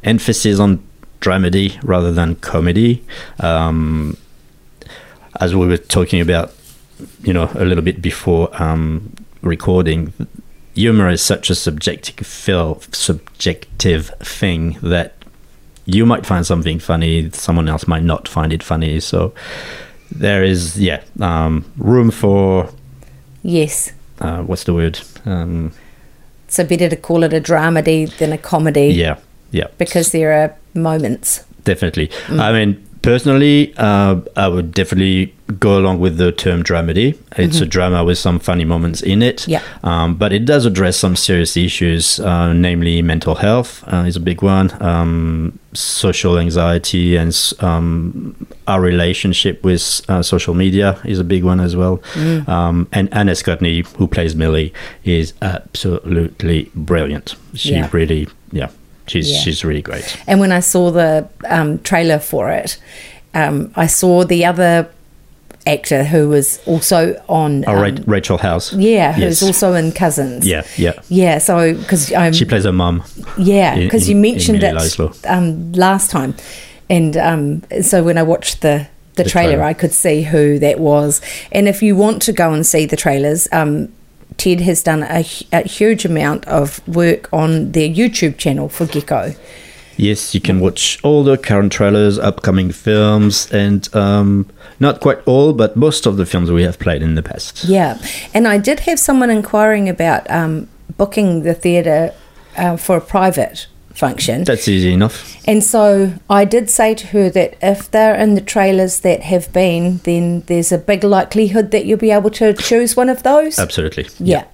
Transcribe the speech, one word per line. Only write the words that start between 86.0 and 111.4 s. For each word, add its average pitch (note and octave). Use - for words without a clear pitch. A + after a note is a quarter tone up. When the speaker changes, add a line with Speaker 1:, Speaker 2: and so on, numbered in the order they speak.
Speaker 2:
amount D3+
of C#3+
work E3+
on D#3+
their D#3
YouTube E3
channel C#3+
for -
Gecko. C#3+
Speaker 1:
Yes, G#2
you F#2+
can F#2+
watch -
all D3
the C3+
current G2+
trailers, G#2
upcoming F#2+
films, G#2+
and, G2+
um, G2+
not C#3
quite C3+
all, C#3+
but A2
most D3+
of G2+
the F#2
films F2
we E2+
have F2
played D#2
in D#2+
the D#2
past. -
Speaker 2:
Yeah, E3+
and A3+
I G#3
did B3+
have E4+
someone B3+
inquiring G#3+
about, E3
um, D#3+
booking G3+
the E3
theatre, E3
uh, F3
for F3
a D#3+
private -
function. B2+
Speaker 1:
That's A#2+
easy F#2
enough. -
Speaker 2:
And G#3+
so G3+
I G3+
did G#3+
say A3
to -
her G3+
that F3+
if G3
they're A3
in G#3
the G3
trailers F#3+
that F3+
have E3+
been, F3+
then E3+
there's E3+
a E3+
big G3+
likelihood G3+